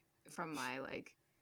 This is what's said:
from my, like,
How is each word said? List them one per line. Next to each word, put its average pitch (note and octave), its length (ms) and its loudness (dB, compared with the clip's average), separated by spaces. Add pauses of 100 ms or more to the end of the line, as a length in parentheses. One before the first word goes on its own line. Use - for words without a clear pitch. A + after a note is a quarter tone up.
(300)
from D#3+ 240 0
my, B2+ 260 2
like, - 360 -2 (260)